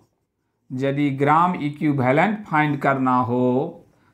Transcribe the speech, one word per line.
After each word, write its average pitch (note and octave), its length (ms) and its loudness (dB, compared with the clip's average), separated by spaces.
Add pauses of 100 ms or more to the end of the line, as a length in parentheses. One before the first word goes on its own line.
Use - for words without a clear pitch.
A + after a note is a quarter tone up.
(720)
यदि C#3 400 -2
ग्राम D3 440 2
इक्विवेलेंट D3 880 0
फाइंड D3+ 360 0
करना C3 400 0
हो B2+ 640 -2 (300)